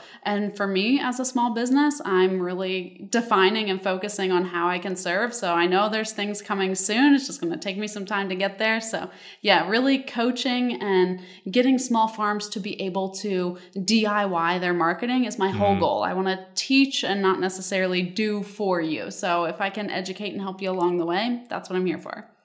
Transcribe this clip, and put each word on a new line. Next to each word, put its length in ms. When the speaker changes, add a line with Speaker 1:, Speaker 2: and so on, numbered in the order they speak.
Speaker 1:
and 320
for 100
me 320
as 220
a 40
small 300
business, 500
I'm 380
really 680
defining 600
and 100
focusing 520
on 140
how 220
I 120
can 160
serve. 360
So 220
I 120
know 220
there's 220
things 320
coming 320
soon. 400
It's 140
just 120
gonna 160
take 220
me 80
some 180
time 260
to 40
get 240
there. 220
So 300
yeah, 260
really 300
coaching 840
and 380
getting 300
small 300
farms 400
to 120
be 220
able 340
to 420
D 220
I 200
Y 320
their 160
marketing 500
is 140
my 120
whole 180
Speaker 2:
Mm-hmm. 120
Speaker 1:
goal. 220
I 120
wanna 420
teach 480
and 180
not 160
necessarily 640
do 400
for 380
you. 320
So 320
if 160
I 100
can 180
educate 440
and 80
help 200
you 120
along 260
the 80
way, 420
that's 220
what 60
I'm 100
here 120
for. 300